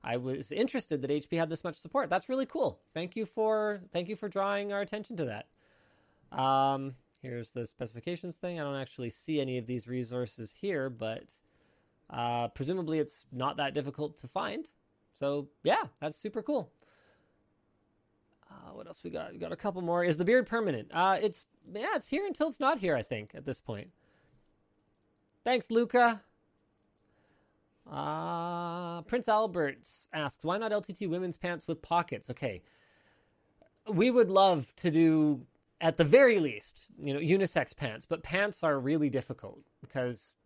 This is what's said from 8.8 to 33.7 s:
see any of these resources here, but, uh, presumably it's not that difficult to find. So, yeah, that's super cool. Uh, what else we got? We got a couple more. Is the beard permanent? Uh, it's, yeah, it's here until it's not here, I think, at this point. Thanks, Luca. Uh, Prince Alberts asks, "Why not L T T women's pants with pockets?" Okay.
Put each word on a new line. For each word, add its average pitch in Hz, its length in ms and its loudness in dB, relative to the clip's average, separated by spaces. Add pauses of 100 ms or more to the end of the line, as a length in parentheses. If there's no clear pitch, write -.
see 156 280 -2
any 127 200 0
of 117 80 -8
these 123 200 -4
resources 123 680 -6
here, 151 360 -2
but, 113 360 -8 (840)
uh, 120 400 -2
presumably 160 480 -2
it's - 340 -4
not 131 260 -2
that 139 180 -2
difficult 147 420 -4
to - 100 -16
find. 202 420 -4 (440)
So, 139 360 -2 (120)
yeah, 202 220 4 (160)
that's 151 180 -6
super 214 240 -6
cool. 240 300 -2 (1800)
Uh, 185 240 -20
what - 140 -14
else - 160 -18
we 170 60 -8
got? 160 220 -8
We 165 60 -16
got 170 140 -8
a 175 40 -6
couple 185 260 -4
more. 175 220 0
Is 165 140 2
the 175 80 0
beard 240 200 6
permanent? 190 460 -2
Uh, 185 300 4
it's, 202 240 -2 (260)
yeah, 269 240 -4
it's - 140 -6
here 359 160 0
until 330 240 -2
it's 254 100 -12
not 247 200 2
here, 175 160 2
I 113 80 0
think, 107 300 -8
at 147 120 -14
this 135 140 -6
point. 107 320 -10 (1500)
Thanks, 233 280 0
Luca. 233 500 4 (1700)
Uh, 170 1120 -6
Prince 240 240 -2
Alberts 180 840 0
asks, 151 320 -6
"Why 170 140 0
not 220 140 -2
L 208 100 2
T 202 120 -12
T 202 140 -6
women's 175 300 -2
pants 175 300 -6
with 165 140 -4
pockets?" - 480 -2
Okay. 113 320 -6 (1300)